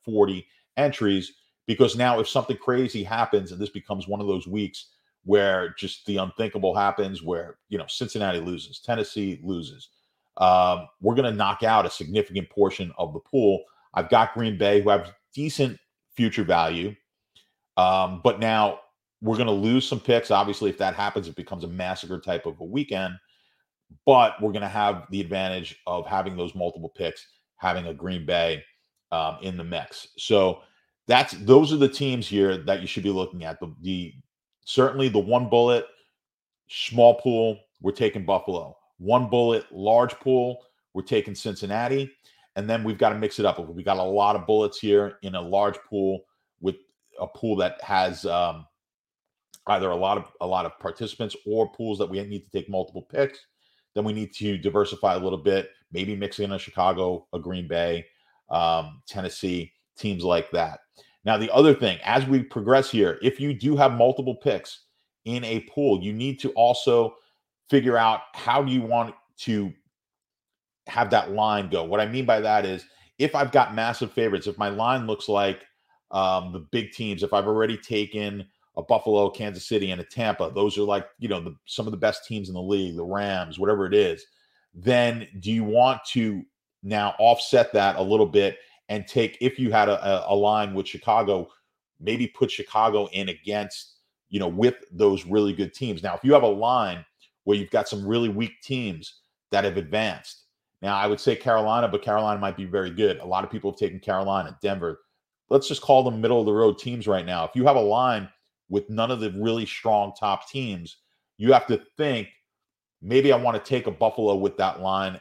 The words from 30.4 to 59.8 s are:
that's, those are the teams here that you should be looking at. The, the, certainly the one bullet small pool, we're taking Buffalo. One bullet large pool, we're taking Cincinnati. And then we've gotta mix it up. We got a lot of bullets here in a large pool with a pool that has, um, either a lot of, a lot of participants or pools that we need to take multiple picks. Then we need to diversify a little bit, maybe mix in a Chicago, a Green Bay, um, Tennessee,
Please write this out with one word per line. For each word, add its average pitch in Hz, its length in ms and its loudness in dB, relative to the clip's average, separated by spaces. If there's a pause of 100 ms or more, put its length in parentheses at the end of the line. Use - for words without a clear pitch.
that's, 127 260 2
those 135 400 8
are 156 60 2
the 139 100 6
teams 131 380 -4
here 98 320 2
that 92 240 -2
you 92 40 -10
should 92 180 -6
be 101 60 0
looking 90 340 -4
at. 80 160 -10
The, 80 200 -12
the, 90 340 -8 (500)
certainly 131 440 2
the 107 100 0
one 117 300 2
bullet 120 380 2 (840)
small 117 520 6
pool, 113 400 0 (220)
we're 98 100 0
taking 104 320 -2
Buffalo. 87 520 -4 (220)
One 113 300 2
bullet 117 420 2
large 107 440 2
pool, 123 500 0 (300)
we're 92 80 -8
taking 104 320 -2
Cincinnati. 120 760 -4 (460)
And 101 120 -6
then 113 140 -2
we've 110 160 -4
gotta 110 160 4
mix 107 240 -4
it 104 60 0
up. 87 240 0
We 85 140 -14
got 95 160 0
a 92 40 0
lot 101 340 2
of 92 100 -10
bullets 107 340 2
here 101 420 2
in 95 120 -10
a 90 60 -6
large 98 360 0 (120)
pool 95 360 -2 (360)
with 92 160 -4 (440)
a 90 60 -6
pool 107 300 -4
that 90 260 -2
has, 92 420 -2
um, 85 420 -2 (1000)
either 95 240 0
a 87 60 -2
lot 95 220 0
of, 87 220 -10
a 90 60 -4
lot 90 200 -2
of 82 120 -14
participants 107 580 -10 (100)
or 107 240 0
pools 107 280 -6
that 95 100 -2
we 95 160 -8
need 101 200 -12
to - 60 -20
take 98 200 -8
multiple 92 320 -6
picks. - 360 -4 (560)
Then 104 100 -2
we 107 80 -4
need 107 220 -8
to 104 240 -4
diversify 98 560 0
a 95 40 -2
little 92 200 -4
bit, 98 320 0 (220)
maybe 95 240 -6
mix 98 220 -8
in 101 140 -6
a 95 60 -6
Chicago, 90 760 -2
a 87 60 -6
Green 87 300 -8
Bay, 85 380 -2 (440)
um, 82 560 -2
Tennessee, 90 640 -8 (240)